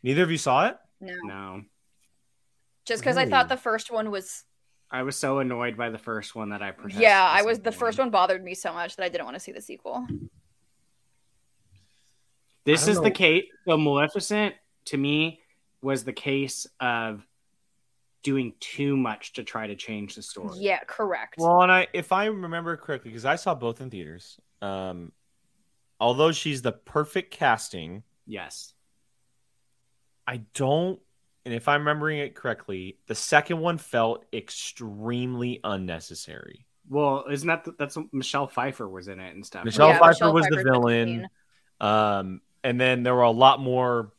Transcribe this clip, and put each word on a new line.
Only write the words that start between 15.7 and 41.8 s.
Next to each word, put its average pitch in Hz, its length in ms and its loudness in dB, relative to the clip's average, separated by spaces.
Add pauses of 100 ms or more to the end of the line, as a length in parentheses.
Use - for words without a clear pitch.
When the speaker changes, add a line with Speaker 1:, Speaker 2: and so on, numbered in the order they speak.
Speaker 3:
was 131 220 -4
the 127 80 -8
case 139 540 -4 (120)
of 113 480 -4 (960)
doing 135 380 -2
too 139 360 -2
much 120 360 -4
to 123 100 -12
try 110 240 -8
to 101 80 -8
change 104 400 -10
the 104 80 -18
story. - 380 -12
Speaker 2:
Yeah, 196 260 0
correct. 180 520 -6
Speaker 1:
Well, 175 240 6
and 180 100 6
I, 185 200 4
if 175 200 -2
I 202 140 2
remember 170 500 -6
correctly, 127 340 -10
'cause 113 140 -14
I 143 100 2
saw 170 200 -2
both 120 260 -6
in 131 100 -10
theaters, 87 480 -16 (220)
um, 95 500 -8 (880)
although 131 320 4
she's 147 320 -4
the 120 100 0
perfect - 600 -4
casting, 104 720 -2 (220)
Speaker 3:
Yes. - 480 -16 (1500)
Speaker 1:
I 127 80 -6 (180)
don't, 160 460 0 (440)
and 123 80 -8
if 117 140 -4
I'm 147 140 4
remembering 151 400 -2
it 143 160 -8
correctly, 98 720 -8
the 110 80 -6
second 160 420 2
one 165 180 -2
felt 117 560 0
extremely 120 1300 -6
unnecessary. 85 1000 -8 (240)
Speaker 3:
Well, 139 400 0
isn't 143 200 -4
that 160 160 -2
the, 165 120 -12
that's, 147 220 -8 (140)
Michelle 139 340 -4
Pfeiffer 123 420 -6
was 95 200 -12
in 95 100 -12
it 92 160 -16
and 98 100 -16
stuff. 95 200 -12
Speaker 1:
Michelle 120 240 8
Speaker 2:
Yeah, 170 100 10
Speaker 1:
Pfeiffer 165 120 12 (160)
Speaker 2:
Michelle 160 80 6
Speaker 1:
was 165 120 6
the 147 120 2
Speaker 2:
Pfeiffer's 127 60 0
the 131 60 6
Speaker 1:
villain. 117 380 4
Speaker 2:
queen. 117 200 -6 (520)